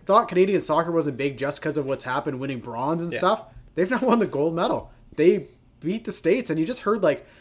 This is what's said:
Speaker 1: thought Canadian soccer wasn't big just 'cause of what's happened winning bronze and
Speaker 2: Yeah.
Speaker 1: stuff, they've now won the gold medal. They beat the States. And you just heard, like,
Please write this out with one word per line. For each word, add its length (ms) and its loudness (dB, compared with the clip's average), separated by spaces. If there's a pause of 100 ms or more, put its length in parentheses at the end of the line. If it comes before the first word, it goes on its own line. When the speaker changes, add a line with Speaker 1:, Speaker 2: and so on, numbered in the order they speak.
Speaker 1:
thought 240 4
Canadian 320 4
soccer 320 0
wasn't 240 0
big 220 -4
just 240 -4
'cause 160 -2
of 80 -2
what's 180 -4
happened 340 -4
winning 220 -6
bronze 420 -4
and 80 -6
Speaker 2:
Yeah. 80 -4
Speaker 1:
stuff, 260 0 (300)
they've 160 0
now 100 0
won 200 4
the 60 2
gold 280 -2
medal. 380 -2 (240)
They 320 4 (320)
beat 240 -6
the 80 -6
States. 380 0
And 100 0
you 60 0
just 160 -6
heard, 200 0
like, 240 2 (140)